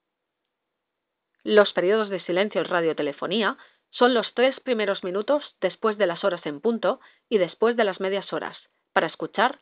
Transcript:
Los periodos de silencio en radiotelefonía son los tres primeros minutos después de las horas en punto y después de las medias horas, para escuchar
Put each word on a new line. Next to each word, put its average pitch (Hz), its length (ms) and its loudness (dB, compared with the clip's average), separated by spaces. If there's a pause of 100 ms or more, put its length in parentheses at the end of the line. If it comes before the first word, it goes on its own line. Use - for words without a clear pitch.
(1400)
Los 208 280 6
periodos 202 380 0
de 190 120 -4
silencio 190 400 -2
en 151 60 -2
radiotelefonía 165 880 -2 (340)
son 247 220 2
los 226 200 -2
tres 262 260 0
primeros 214 440 -2
minutos 208 580 -4
después 208 360 -2
de 202 100 2
las 170 180 -4
horas 175 200 -2
en 147 140 -8
punto 226 400 0 (300)
y 226 80 2
después 226 400 0
de 226 80 2
las 190 160 -4
medias 190 320 -4
horas, 147 240 -8 (340)
para 175 160 2
escuchar 226 540 -2